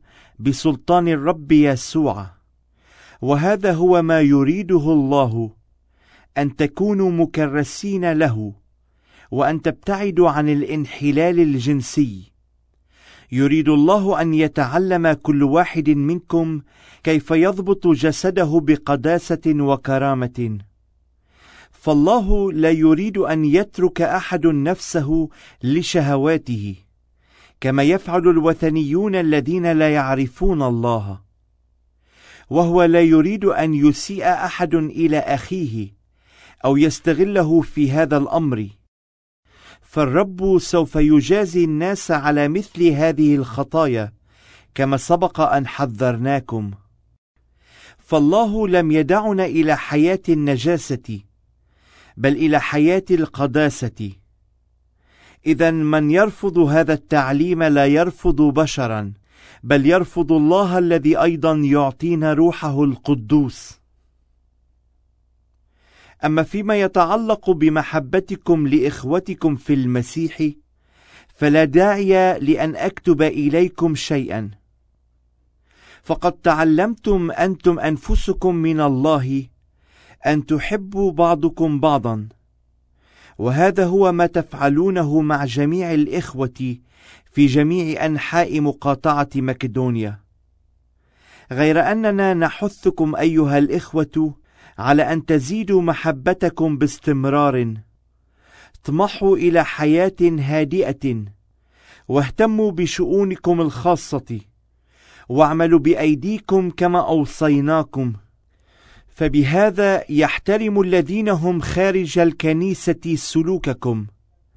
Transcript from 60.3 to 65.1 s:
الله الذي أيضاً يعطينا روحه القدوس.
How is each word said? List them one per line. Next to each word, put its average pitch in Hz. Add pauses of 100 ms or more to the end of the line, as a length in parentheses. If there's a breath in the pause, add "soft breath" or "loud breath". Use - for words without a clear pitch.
الله 175
الذي 165
أيضاً 160
يعطينا 151
روحه 147
القدوس. 135 (2500 soft breath)